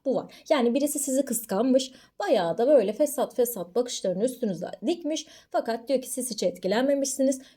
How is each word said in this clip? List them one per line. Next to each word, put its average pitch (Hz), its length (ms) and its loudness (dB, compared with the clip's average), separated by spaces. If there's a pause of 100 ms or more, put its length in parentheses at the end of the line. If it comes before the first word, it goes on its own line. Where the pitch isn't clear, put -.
Bu 262 100 0
var. - 180 -6 (160)
Yani 240 240 2
birisi 285 260 0
sizi 269 260 0
kıskanmış, 247 680 0 (280)
bayağı 196 380 2
da 240 100 2
böyle 226 260 6
fesat 262 420 0
fesat 240 400 -2
bakışlarını 190 480 -2
üstünüze 220 440 -4 (200)
dikmiş. 302 400 -4 (240)
Fakat 339 360 -2
diyor 269 140 2
ki - 80 -12
siz 247 220 -6
hiç - 120 -6
etkilenmemişsiniz. 262 1000 0 (140)